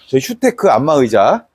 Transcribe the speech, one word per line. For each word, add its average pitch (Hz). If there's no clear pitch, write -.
저희 135
슈테크 240
안마 139
의자 123